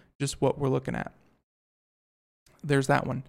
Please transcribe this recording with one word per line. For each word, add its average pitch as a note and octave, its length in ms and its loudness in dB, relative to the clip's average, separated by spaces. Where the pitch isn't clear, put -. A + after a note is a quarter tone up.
just C#3 220 -4
what C#3 160 2
we're C#3 100 0
looking C3 260 -2
at. - 180 -6
There's C#3 260 2
that C#3 180 2
one, C3 220 -4